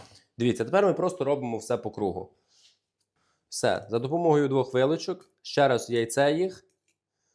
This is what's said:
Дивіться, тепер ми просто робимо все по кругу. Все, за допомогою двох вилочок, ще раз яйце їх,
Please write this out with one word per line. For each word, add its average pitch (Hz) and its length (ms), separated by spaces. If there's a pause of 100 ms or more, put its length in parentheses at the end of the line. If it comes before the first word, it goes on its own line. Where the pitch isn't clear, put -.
(380)
Дивіться, 117 260
тепер 185 200
ми 180 100
просто 180 300
робимо 127 340
все 120 180
по 110 140
кругу. 95 420 (1160)
Все, 101 420
за 113 80
допомогою 147 500
двох 131 260
вилочок, 131 560 (120)
ще 139 260
раз 117 220
яйце 120 420
їх, 160 320 (720)